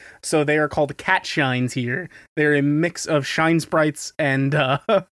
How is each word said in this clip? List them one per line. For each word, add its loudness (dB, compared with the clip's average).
So 0
they 2
are 2
called -2
cat 0
shines -2
here. -6
They're 2
a 2
mix 0
of 0
shine 2
sprites -2
and, 0
uh, 0
<laughs> -8
the 2